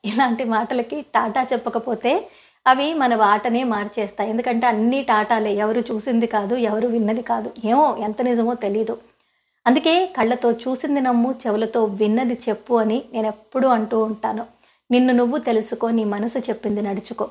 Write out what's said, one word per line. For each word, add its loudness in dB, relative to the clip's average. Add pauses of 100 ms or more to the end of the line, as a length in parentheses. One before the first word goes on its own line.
ఇలాంటి 0
మాటలకి -2
టాటా -2
చెప్పకపోతే -2 (540)
అవి 4
మన 2
వాటనే 2
మార్చేస్తాయి. -4
ఎందుకంటే -2
అన్నీ 2
టాటాలే, 0
ఎవరు 0
చూసింది -2
కాదు, -2
ఎవరు 0
విన్నది 0
కాదు. -4 (120)
ఏమో 4 (140)
ఎంత -4
నిజమో 2
తెలీదు. -2 (720)
అందుకే 4 (120)
కళ్ళతో 0
చూసింది -2
నమ్ము, 2
చెవులతో -2
విన్నది 0 (120)
చెప్పు -2
అని 2 (140)
నేను -2
ఎప్పుడూ -2
అంటూ 2
ఉంటాను. -4 (460)
నిన్ను 4
నువ్వు 2
తెలుసుకో, -2
నీ 0
మనసు -2
చెప్పింది -4
నడుచుకో. -6